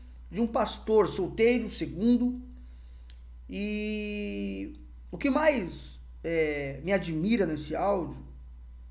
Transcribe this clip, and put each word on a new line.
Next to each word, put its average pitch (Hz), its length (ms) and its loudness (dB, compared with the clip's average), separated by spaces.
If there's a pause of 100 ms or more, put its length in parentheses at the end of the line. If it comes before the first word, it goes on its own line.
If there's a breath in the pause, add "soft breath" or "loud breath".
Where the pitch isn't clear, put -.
(300 loud breath)
de 180 120 -2
um 240 40 4
pastor 220 640 4
solteiro, 220 640 4
segundo, 233 720 2 (1080 soft breath)
e 208 1300 -4 (320)
o 180 80 -8
que 277 120 2
mais, 262 680 2 (280)
é, 147 580 0
me 180 80 0
admira 185 540 2
nesse 151 280 -4
áudio 170 480 0 (680)